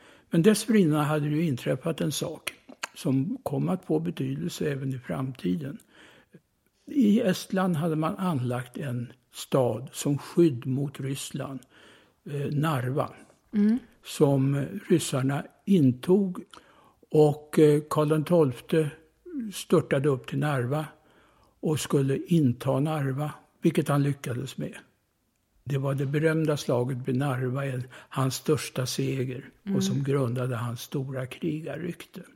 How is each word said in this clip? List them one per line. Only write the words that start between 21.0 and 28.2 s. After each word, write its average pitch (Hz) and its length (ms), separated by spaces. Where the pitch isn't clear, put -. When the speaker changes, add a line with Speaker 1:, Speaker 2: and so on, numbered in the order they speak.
Speaker 1:
och 156 200
skulle 139 360
inta 135 540
Narva, 143 500
vilket 160 260
han 143 140
lyckades 135 560
med. - 160
Det 139 140
var 135 160
det 139 120
berömda 156 500
slaget 123 420
vid 127 80
Narva, 131 500
en, 127 160
hans - 420